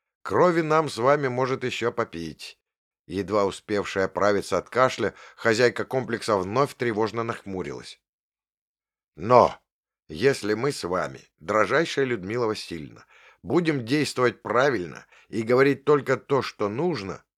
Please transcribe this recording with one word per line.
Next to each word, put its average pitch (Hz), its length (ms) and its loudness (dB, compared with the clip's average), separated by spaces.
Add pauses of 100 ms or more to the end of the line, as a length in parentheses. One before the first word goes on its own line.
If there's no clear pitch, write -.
(220)
крови 165 400 2
нам 156 260 2
с - 80 -10
вами 139 320 2
может 127 340 -2
ещё 120 300 -4
попить». 82 640 -8 (480)
Едва 98 380 0
успевшая 95 640 -2
оправиться 98 520 0
от - 100 -8
кашля, 120 460 0 (220)
хозяйка 113 480 2
комплекса 113 520 -2
вновь 101 380 -2
тревожно 113 480 -2
нахмурилась. 92 800 -8 (1120)
«Но 107 460 6 (480)
если 104 460 0
мы 127 180 -2
с - 100 -10
вами, 82 380 -4 (180)
дрожайшая 107 640 0
Людмила 117 420 -2
Васильевна, 80 600 -8 (380)
будем 143 400 0
действовать 123 580 0
правильно 107 640 0 (220)
и 113 140 -4
говорить 135 420 4
только 139 320 2
то, 127 260 0
что - 260 -4
нужно, 107 540 -4 (160)